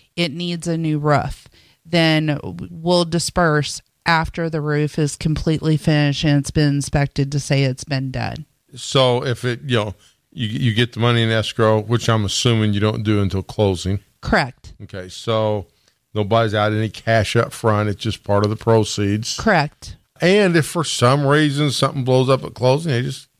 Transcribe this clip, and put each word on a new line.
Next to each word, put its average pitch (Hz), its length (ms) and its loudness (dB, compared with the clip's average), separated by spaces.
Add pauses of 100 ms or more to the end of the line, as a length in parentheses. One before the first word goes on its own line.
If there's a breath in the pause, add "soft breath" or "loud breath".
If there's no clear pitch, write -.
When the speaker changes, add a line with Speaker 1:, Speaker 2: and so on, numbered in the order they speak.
(160 loud breath)
Speaker 1:
it 170 160 -2
needs 170 340 -6
a 165 120 -2
new 156 200 -2
roof, 147 480 -2 (380 soft breath)
then 160 540 2 (320)
we'll 175 340 0
disperse 160 800 0 (240)
after 165 420 0
the 156 140 -4
roof 151 360 -2
is 151 160 0
completely 156 600 0
finished 147 480 2
and 143 160 4
it's 135 100 -4
been 147 260 2
inspected 139 540 -2
to 147 80 -2
say 139 260 0
it's 127 200 -4
been 135 260 -6
done. 127 360 -8 (280)
Speaker 2:
So 127 520 0
if 123 180 -4
it, 123 220 -4
you 123 100 0
know, 104 180 -2 (380 soft breath)
you, 120 160 -6
you 113 260 0
get 117 200 0
the 107 60 -6
money 117 220 2
in 113 80 0
escrow, 110 520 2
which 113 260 -2
I'm 110 160 2
assuming 107 480 2
you 101 80 -2
don't 107 220 0
do 104 180 2
until 98 220 -2
closing. 98 580 0 (220)
Speaker 1:
Correct. - 500 -2 (120)
Speaker 2:
Okay, 92 260 -14
so 107 560 -2 (480)
nobody's 107 400 2
out 107 180 2
any 110 160 0
cash 113 480 0
up 117 160 2
front. 104 380 0
It's 98 120 -6
just - 220 -6
part 101 200 2
of 104 60 2
the 110 60 -4
proceeds. 107 800 0
Speaker 1:
Correct. 160 580 -2 (240)
Speaker 2:
And 185 360 4
if 156 100 2
for 170 160 -4
some 135 440 2
reason 147 440 2
something 135 320 -2
blows 127 260 2
up 135 140 2
at - 120 -12
closing, 143 360 0
they 123 120 0
just 135 260 -10 (120)